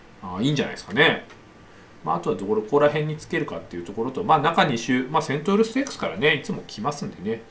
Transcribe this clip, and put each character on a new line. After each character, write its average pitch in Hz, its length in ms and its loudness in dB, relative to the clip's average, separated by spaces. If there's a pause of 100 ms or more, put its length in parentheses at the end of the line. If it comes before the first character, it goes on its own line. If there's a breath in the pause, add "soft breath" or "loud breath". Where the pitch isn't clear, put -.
(220)
あ、 92 180 -8
い 123 60 2
い 151 60 2
ん 147 40 0
じ 120 60 0
ゃ - 40 -2
な - 40 -6
い - 40 -10
で - 40 -14
す - 80 -16
か 180 60 -10
ね。 139 320 4 (800 loud breath)
ま 78 80 0
あ、 85 40 2
あ - 40 -2
と - 100 -2
は 95 60 0
ど 98 100 -6
こ 110 320 2
ら 147 80 6
辺 151 200 0
に 151 100 -4
つ - 100 -14
け 165 140 -2
る 147 60 -2
か - 100 -8
っ - 40 -8
て - 160 -12
い 87 40 -6
う 85 40 -8
と 101 80 -12
こ 113 120 -2
ろ 131 80 -4
と、 - 100 -4
ま 151 140 6
あ、 - 20 6
中 170 260 4
二 127 140 0
週、 131 320 0
ま 160 80 2
あ、 151 40 0
セ 135 140 -2
ン 151 60 -4
ト 196 100 2
ウ 202 40 6
ル 220 80 6
ス 220 80 -8
テ 262 80 0
ー 277 40 0
ク - 80 -10
ス - 60 -12
か - 80 -4
ら - 100 -6
ね、 160 200 4
い 135 60 -4
つ - 100 -6
も 117 120 -6
来 - 160 -12
ま 131 120 -2
す - 120 -8
ん - 60 -6
で 87 180 -10
ね。 113 220 -4